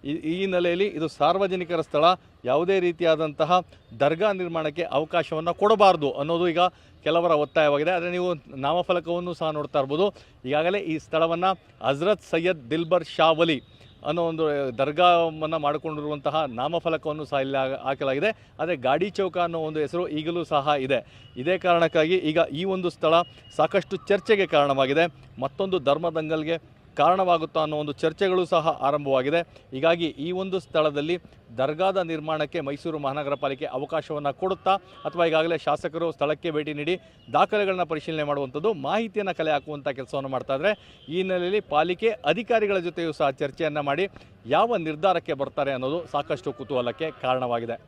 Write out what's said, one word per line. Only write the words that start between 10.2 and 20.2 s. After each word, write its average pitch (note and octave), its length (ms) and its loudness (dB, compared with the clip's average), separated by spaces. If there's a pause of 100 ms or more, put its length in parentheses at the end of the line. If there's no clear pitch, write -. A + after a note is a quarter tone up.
ಈಗಾಗಲೇ D#3 340 0
ಈ D#3+ 200 -4
ಸ್ಥಳವನ್ನ E3 460 0 (380)
ಹಜರತ್ D3 480 0
ಸೈಯದ್ E3 400 -2
ದಿಲ್ಬರ್ E3 340 0 (120)
ಶಾ E3 140 6
ವಲಿ D#3+ 300 2 (460)
ಅನ್ನೋ E3 160 -2
ಒಂದು D#3+ 220 0 (340)
ದರ್ಗಾವನ್ನ D#3+ 800 4
ಮಾಡಿಕೊಂಡಿರುವಂತಹ D3+ 920 -2
ನಾಮಫಲಕವನ್ನು D3+ 760 -4
ಸಹ C#3+ 120 -4
ಇಲ್ಲಿ C3+ 200 -2
ಹಾಕ-, C3 300 -2
ಹಾಕಲಾಗಿದೆ. C#3 440 0 (300)
ಆದ್ರೆ E3 160 -2
ಗಾಡಿ C#3+ 340 0
ಚೌಕ F3+ 280 -4
ಅನ್ನೋ E3+ 200 -2
ಒಂದು D#3 220 -4
ಹೆಸರು E3 280 -4
ಈಗಲೂ D#3 360 -4